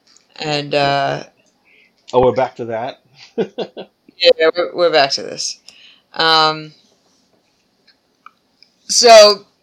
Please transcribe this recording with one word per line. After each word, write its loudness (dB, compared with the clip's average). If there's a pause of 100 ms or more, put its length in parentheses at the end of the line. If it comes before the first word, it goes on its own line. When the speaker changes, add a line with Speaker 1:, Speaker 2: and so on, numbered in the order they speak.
(360)
Speaker 1:
And, -8
uh, -2 (880)
Speaker 2:
Oh, 2
we're 2
back -4
to -12
that? -12 (360)
<laughs> -10 (280)
Speaker 1:
Yeah, 4 (260)
we're, -6
we're 0
back 0
to -8
this. -12 (540)
Um, -2 (2250)
so, 6 (180)